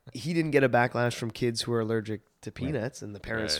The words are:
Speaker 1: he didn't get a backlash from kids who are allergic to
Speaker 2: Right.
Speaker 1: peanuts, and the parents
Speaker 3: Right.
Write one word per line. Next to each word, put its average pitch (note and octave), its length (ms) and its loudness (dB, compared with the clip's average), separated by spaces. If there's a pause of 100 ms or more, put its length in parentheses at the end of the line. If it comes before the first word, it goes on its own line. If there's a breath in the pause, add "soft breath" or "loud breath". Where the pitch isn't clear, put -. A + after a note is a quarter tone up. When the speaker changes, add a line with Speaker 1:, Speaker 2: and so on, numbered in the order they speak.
(140)
Speaker 1:
he C3+ 200 -6
didn't D#3+ 180 2
get C#3 120 6
a C3 60 6
backlash A#2+ 440 4
from A#2 160 -6
kids A#2 340 -2
who A#2+ 100 -2
are A2+ 80 2
allergic A2 400 -2 (200)
to - 80 -12
Speaker 2:
Right. - 60 -14
Speaker 1:
peanuts, C3 480 -4
and G#2 100 -10
the G2+ 60 -14
parents A2 360 -2
Speaker 3:
Right. - 40 -4